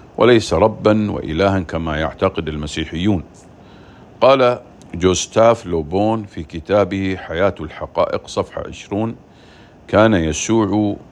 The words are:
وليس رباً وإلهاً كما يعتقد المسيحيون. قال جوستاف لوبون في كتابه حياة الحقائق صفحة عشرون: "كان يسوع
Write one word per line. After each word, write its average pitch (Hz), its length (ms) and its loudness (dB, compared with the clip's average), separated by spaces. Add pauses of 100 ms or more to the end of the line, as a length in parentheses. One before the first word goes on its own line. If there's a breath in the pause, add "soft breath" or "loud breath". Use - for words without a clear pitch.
(180 loud breath)
وليس 113 360 4
رباً 107 580 2
وإلهاً 92 480 0
كما 80 380 -6
يعتقد 80 500 -4
المسيحيون. 80 760 -4 (1000 loud breath)
قال 123 380 4 (360)
جوستاف 101 720 2
لوبون 92 580 -2
في 92 200 -14
كتابه 95 720 -2
حياة 92 440 -4
الحقائق - 680 -6
صفحة - 400 -6
عشرون: 107 480 -6 (720 loud breath)
"كان 110 260 4
يسوع 101 800 0 (160)